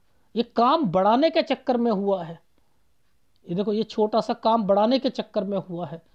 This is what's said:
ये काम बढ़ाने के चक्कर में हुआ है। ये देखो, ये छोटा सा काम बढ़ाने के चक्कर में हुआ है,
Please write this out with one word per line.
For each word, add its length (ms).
ये 80
काम 420
बढ़ाने 440
के 120
चक्कर 360
में 140
हुआ 320
है। 160
ये 100
देखो, 180
ये 100
छोटा 380
सा 120
काम 300
बढ़ाने 360
के 100
चक्कर 340
में 160
हुआ 280
है, 140